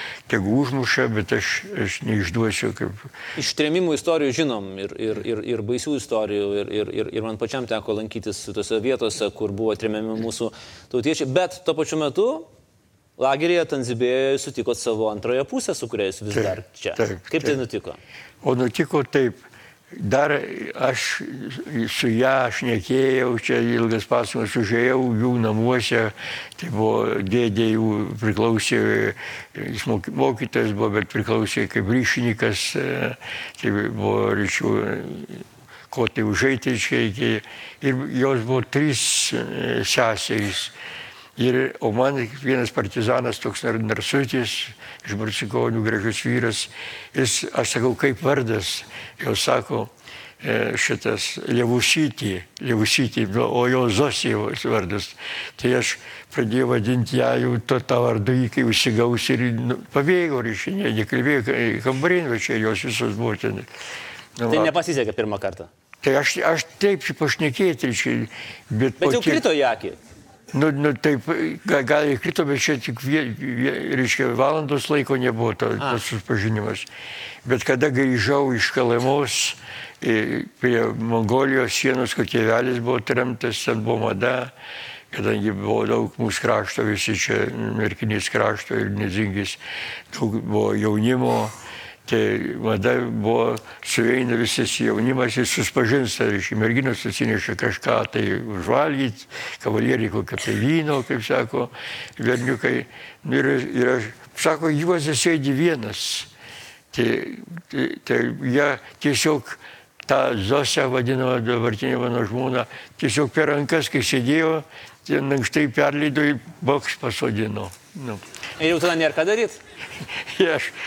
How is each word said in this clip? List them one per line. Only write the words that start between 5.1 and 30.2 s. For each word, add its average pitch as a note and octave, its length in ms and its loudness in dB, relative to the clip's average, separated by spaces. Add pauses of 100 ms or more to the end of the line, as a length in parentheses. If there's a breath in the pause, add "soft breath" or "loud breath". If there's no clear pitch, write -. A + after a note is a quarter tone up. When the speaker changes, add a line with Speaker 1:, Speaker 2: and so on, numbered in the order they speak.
Speaker 2:
ir, A2 220 -4
ir A2+ 180 -2
baisių B2 340 -2
istorijų, G#2 580 -2
ir, G#2 200 -4
ir, G#2 160 -2
ir, G#2+ 220 -4
ir G#2+ 100 -4
man A2 160 -6
pačiam B2 280 -4
teko A2 280 -2
lankytis G#2+ 460 -6 (100)
tose G#2+ 320 -2
vietose, A2+ 480 0
kur G#2 220 -4
buvo G#2+ 240 0
tremiami A2 420 -4
mūsų A2+ 320 -4 (380 loud breath)
tautiečiai, C3+ 420 0
bet F3 320 0
tuo D#3+ 120 2
pačiu D#3 280 -2
metu D3+ 240 2 (920)
lageryje D#3 460 2
Tanzibėje C3 760 2
sutikot B2 400 -2
savo A2 300 0
antrąją A#2 380 -2
pusę, B3+ 280 -4
su B2 120 -8
kuria G#2 240 0
jūs - 120 -10
vis G#2 120 -4
Speaker 1:
Taip, A2 100 2
Speaker 2:
dar F#2 260 -4
čia. - 240 -6
Speaker 1:
taip, G#2 280 0
Speaker 2:
Kaip D#3+ 200 -2
tai C#3+ 120 2
Speaker 1:
taip. C3+ 80 -2
Speaker 2:
nutiko? - 320 -6 (480 loud breath)
Speaker 1:
O C3 120 2
nutiko B2+ 500 2
taip. C3 400 2 (420 loud breath)
Dar C#3+ 480 2 (380)
aš B2+ 320 0 (800)
su A#2 260 0
ja B2+ 380 2
šnekėjau, B2+ 880 2
čia A#2+ 260 0
ilgas A2+ 400 2
pasakojimas, A#2 480 0
užėjau A#2+ 460 2 (160)
jų A#2+ 240 2
namuose, A2+ 640 2 (540 loud breath)
tai - 120 -8
buvo A2 540 2
dėdė A2 480 2
jų A2 160 4 (300)
priklausė, A2 640 2 (720 loud breath)
jis - 360 -6
moky-, G#2+ 240 0
mokytojas A#2+ 640 0